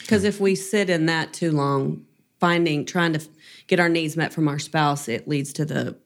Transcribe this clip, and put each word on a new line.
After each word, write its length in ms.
'Cause 160
if 160
we 160
sit 340
in 160
that 260
too 200
long, 520
finding, 460
trying 260
to 80
f-, 80
get 100
our 100
needs 280
met 160
from 160
our 100
spouse, 500
it 200
leads 240
to 120
the 300